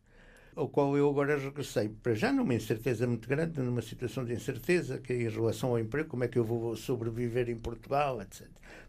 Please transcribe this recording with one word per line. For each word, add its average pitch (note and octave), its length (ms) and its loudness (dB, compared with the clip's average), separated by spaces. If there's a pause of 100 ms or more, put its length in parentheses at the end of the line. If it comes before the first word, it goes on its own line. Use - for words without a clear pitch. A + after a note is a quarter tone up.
(560)
ao C#3+ 120 -2
qual C#3+ 280 4
eu C#3+ 120 6
agora C#3+ 300 2
regressei? C#3 500 -2
Para - 260 0
já G3+ 180 2
numa B3+ 220 4
incerteza A2+ 520 0
muito A#2 220 -2
grande, D#3 320 0
numa B2 220 0
situação B2 420 -6
de A#2 80 -4
incerteza, B2+ 640 0
que - 140 -4
é A#2+ 100 0
em A#2 60 2
relação A2 420 0
ao A#2+ 80 4
emprego, C#3 300 0
como B2 160 -2
é A#2+ 40 2
que A#2+ 100 0
eu A#2 60 6
vou A2+ 320 -2
sobreviver A#2 720 -2
em A#2+ 80 -2
Portugal, A#2 640 -2
et - 140 -12
cetera. - 220 -18 (320)